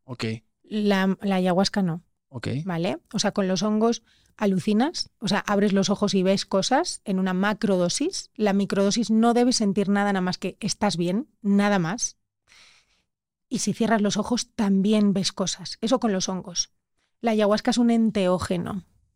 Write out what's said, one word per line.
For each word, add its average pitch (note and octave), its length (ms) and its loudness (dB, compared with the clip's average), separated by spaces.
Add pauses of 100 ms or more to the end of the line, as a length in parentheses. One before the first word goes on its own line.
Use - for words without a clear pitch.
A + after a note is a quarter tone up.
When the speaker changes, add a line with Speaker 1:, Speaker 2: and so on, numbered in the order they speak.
Speaker 1:
Ok. B2 200 -8 (380)
Speaker 2:
La, G3 580 0
la G3 140 0
ayahuasca F#3 480 0
no. F3 180 -2 (280)
Speaker 1:
Ok. A#2 180 -10 (180)
Speaker 2:
¿Vale? F#3 320 -4 (160)
O A3 60 -2
sea, G3+ 120 0
con G3 160 -2
los F#3 140 -2
hongos G#3+ 400 0 (340)
alucinas, G#3 840 0
o A3 80 -6
sea, C#4+ 180 0
abres G#3 280 2
los G3 180 2
ojos G3+ 240 0
y F#3 80 2
ves F#3+ 220 2
cosas C4 600 0
en F#3 140 -2
una F#3+ 140 0
macrodosis. G3+ 1000 -2
La G3+ 180 0
microdosis G3 580 0
no A3+ 240 4
debes A#3+ 220 2
sentir G3+ 320 0
nada, G3+ 220 2
nada F#3+ 100 0
más F3+ 180 -4
que F#3 200 -8
estás G3+ 380 -2
bien, F3+ 300 -2 (160)
nada G3+ 340 4
más. F3+ 400 -4 (1300)
Y B3 120 -6
si G#3 140 -2
cierras A3 280 0
los G3+ 160 0
ojos G#3+ 380 -4
también G3+ 580 2
ves F#3 180 -2
cosas. - 500 -8
Eso B3 180 0
con A3 140 0
los F#3+ 160 -4
hongos. F3+ 420 -8 (500)
La A3+ 100 0
ayahuasca G#3+ 400 2
es A3+ 60 2
un A#3+ 140 4
enteógeno, F#3+ 920 0 (300)